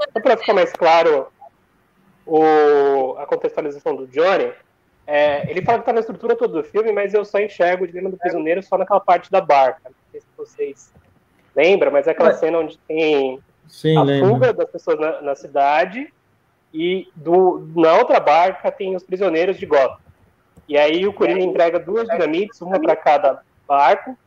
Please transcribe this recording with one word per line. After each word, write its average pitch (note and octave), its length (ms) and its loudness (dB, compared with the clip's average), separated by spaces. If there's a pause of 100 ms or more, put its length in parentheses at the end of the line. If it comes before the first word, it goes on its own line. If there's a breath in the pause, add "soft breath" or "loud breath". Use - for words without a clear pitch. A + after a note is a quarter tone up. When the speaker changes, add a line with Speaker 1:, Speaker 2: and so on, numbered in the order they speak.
(140)
Speaker 1:
só A3 80 -4
pra A3+ 160 2
ficar A3 160 -2
mais F3 200 2
claro E3 540 2 (960)
o, D3 920 2
a C#3+ 80 -12
contextualização D3+ 720 -6
do C3 120 -14
Johnny, D3+ 440 0 (540)
é, D3 460 0
ele F3 100 -6
fala A#3 180 0
que A3+ 60 -10
tá A#3+ 80 -4
na A#3 60 0
estrutura A3+ 360 -4
toda G#3+ 260 -4
do - 20 -6
filme, A3 300 -4
mas G3+ 200 -4
eu G#3 120 0
só G3+ 140 -4
enxergo F#3 440 -2
o F3 40 -8
dilema F3+ 220 -10
do F#3 80 -12
prisioneiro F3 460 -4
só F#3 140 -4
naquela F#3+ 240 0
parte F3 280 0
da F#3+ 120 2
barca. C#3 440 2
Não - 60 -20 (200)
sei D3 100 -20
se - 60 -20 (100)
vocês C#3+ 560 -12 (640)
lembram, D#3+ 360 2
mas C#3+ 160 0
é D#3+ 40 0
aquela D#3+ 180 2
Speaker 2:
Ué. - 60 0
Speaker 1:
cena E3 240 -2
onde D#3 180 -8 (100)
tem D3 520 -2 (280)
Speaker 2:
Sim, D#3 300 0
Speaker 1:
a D3 60 4
Speaker 2:
lembro. C#3 260 2
Speaker 1:
fuga A#3 240 0
das E3+ 160 -4
pessoas E3 300 -4
na, D3+ 220 -4
na C#3+ 140 -6
cidade D#3+ 760 -2 (600)
e F3 420 -4
do, E3 600 0
na D#3+ 200 4
outra A#3+ 260 4
barca F3+ 500 2
tem F#3+ 240 -8
os F3+ 80 -10
prisioneiros F3+ 540 -2
de F#3+ 80 -12
Gotham. C#3 320 2 (680)
E C#3+ 100 0
aí D#3+ 280 2
o G3+ 80 -2
Coringa F#3 300 0
entrega E3+ 340 0
duas G3+ 300 -4
dinamites, F#3 540 -4
uma F3+ 180 -2
pra D#3 160 0
cada C#3+ 460 0 (260)
barco, D#3+ 600 0